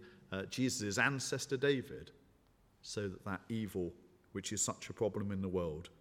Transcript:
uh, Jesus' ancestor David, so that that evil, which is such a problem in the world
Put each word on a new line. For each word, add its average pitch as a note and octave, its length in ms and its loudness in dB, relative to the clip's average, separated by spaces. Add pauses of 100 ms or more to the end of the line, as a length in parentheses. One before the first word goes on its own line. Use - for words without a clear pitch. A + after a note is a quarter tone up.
(340)
uh, F#2+ 160 0
Jesus' A#2 480 0
ancestor C3+ 580 2
David, C3+ 560 2 (720)
so G#2 260 -2
that F2+ 160 -6
that G2 240 -4
evil, G2+ 460 -2 (400)
which G2 180 -6
is G2+ 100 0
such - 280 -2
a G2+ 40 -8
problem G2+ 380 0
in G2 100 0
the F#2+ 60 0
world F2 540 0